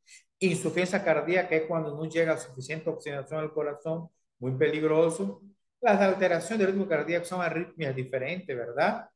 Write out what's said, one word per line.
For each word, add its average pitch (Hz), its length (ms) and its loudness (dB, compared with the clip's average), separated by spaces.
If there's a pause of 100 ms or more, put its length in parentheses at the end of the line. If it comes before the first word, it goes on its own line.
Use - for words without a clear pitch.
(400)
Insuficiencia 180 640 0
cardíaca 165 500 2
es 156 120 2
cuando 160 300 -4
no 160 100 -6
llega 160 300 2
suficiente 156 540 -8
oxigenación 143 500 -6
al 156 120 -6
corazón, 156 580 -6 (300)
muy 131 160 -4
peligroso. 156 840 2 (380)
Las 208 200 4
alteraciones 190 680 2
del 190 80 2
ritmo 190 140 0
cardíaco 165 380 0
son 185 140 -4
arritmias 160 540 -2
diferentes, 131 640 -4
¿verdad? 156 600 -2